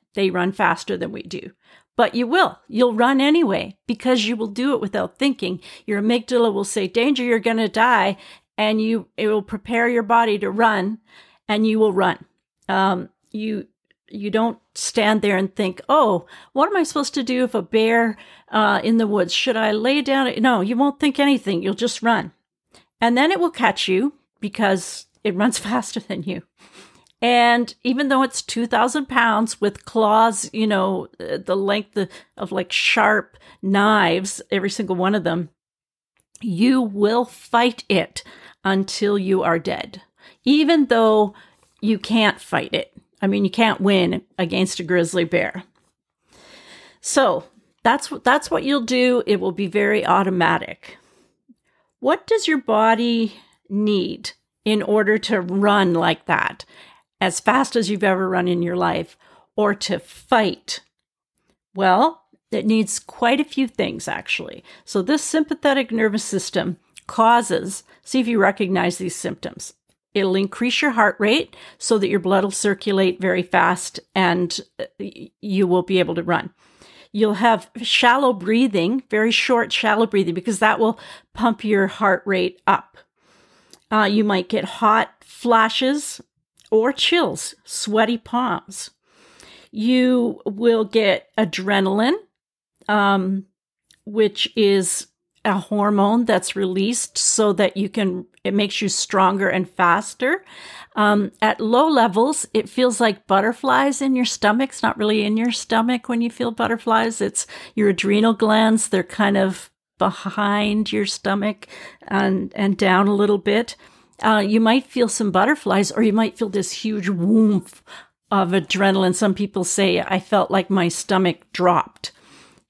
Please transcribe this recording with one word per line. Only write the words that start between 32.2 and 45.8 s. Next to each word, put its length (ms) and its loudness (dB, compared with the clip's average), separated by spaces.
of, 160 -10
like, 200 -4
sharp 640 0
knives, 880 0
every 220 -2
single 240 -4
one 180 0
of 100 -2
them, 260 -4
you 400 2
will 440 0
fight 600 -2
it 360 -2
until 560 -2
you 240 0
are 160 0
dead, 420 -10
even 440 4
though 480 4
you 200 0
can't 420 0
fight 320 -6
it. 180 -4
I 60 0
mean, 180 0
you 60 0
can't 300 0
win 420 2
against 400 -2
a 40 -8
grizzly 400 0
bear. 400 -4